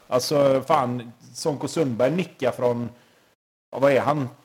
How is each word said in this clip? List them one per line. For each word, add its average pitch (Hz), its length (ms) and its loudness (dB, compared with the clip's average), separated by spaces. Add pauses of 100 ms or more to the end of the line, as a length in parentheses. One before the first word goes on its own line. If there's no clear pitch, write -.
Alltså, 135 540 2
fan, 123 500 -2 (220)
Sonko 147 340 -6
Sundberg 131 440 0
nickar 160 400 -2
från, 120 380 -2 (840)
ja, - 80 -8
vad 139 120 4
är 123 80 4
han, 135 300 0 (160)